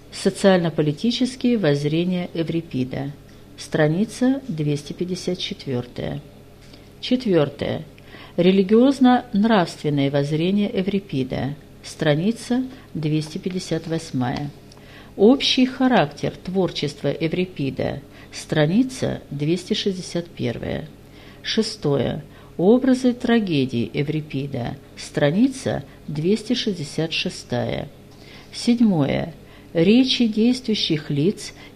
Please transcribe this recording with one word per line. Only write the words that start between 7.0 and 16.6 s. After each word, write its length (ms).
Четвёртое. 840
Религиозно-нравственные 1700
воззрения 640
Эврипида. 840
Страница 800
двести 440
пятьдесят 480
восьмая. 640
Общий 500
характер 680
творчества 680